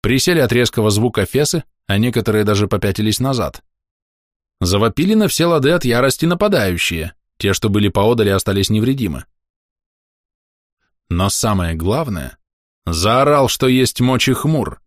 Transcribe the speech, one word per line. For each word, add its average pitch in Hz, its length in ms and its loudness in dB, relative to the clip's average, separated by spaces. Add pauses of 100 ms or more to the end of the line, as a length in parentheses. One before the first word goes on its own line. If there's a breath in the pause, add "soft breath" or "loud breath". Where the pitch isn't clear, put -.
Присели 135 380 0
от 123 120 2
резкого 113 380 2
звука 107 360 0
фесы, 147 380 -2 (240)
а 101 100 0
некоторые 107 480 0
даже 104 220 0
попятились 104 520 -2
назад. 123 440 -4 (1000)
Завопили 107 520 0
на 214 140 4
все 165 180 0
лады 151 260 2
от 170 140 0
ярости 123 400 0
нападающие, 104 880 -2 (240)
те, 98 160 0
что 107 160 -2
были 101 200 2
поодали, 107 400 2
остались 98 400 0
невредимы. 107 560 -2 (1800)
Но 90 200 0
самое 92 460 -2
главное, 92 600 -6 (480)
заорал, 123 600 2
что - 200 -2
есть 127 340 2
мочи, 127 320 2
Хмур. 143 540 -2